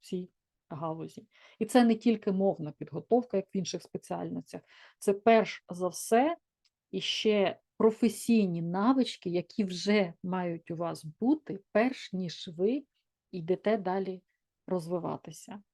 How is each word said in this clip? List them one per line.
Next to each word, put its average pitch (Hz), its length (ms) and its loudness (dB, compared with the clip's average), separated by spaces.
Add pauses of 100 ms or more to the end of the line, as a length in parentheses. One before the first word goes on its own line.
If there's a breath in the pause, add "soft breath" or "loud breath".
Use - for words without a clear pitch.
цій 180 280 -8 (400)
галузі. 160 580 -8 (320 soft breath)
І 214 60 0
це 240 180 6
не 226 120 6
тільки 220 360 0
мовна 190 400 0
підготовка, 196 680 -2
як 190 80 -2
в - 120 -8
інших 175 260 -6
спеціальностях. 170 800 -10 (380 soft breath)
Це 202 140 0
перш 220 560 4
за 180 180 -4
все 254 500 2 (540)
іще 190 680 0 (180)
професійні 220 840 2
навички, 196 680 0
які 175 340 -2
вже 185 500 0 (100)
мають 180 480 -4
у 165 40 -6
вас 160 300 -8
бути, 220 540 -2 (120)
перш 240 420 0
ніж 185 440 -8
ви 247 260 0 (480)
йдете 185 460 -2
далі 185 440 -4 (460)
розвиватися. 165 920 -6 (120)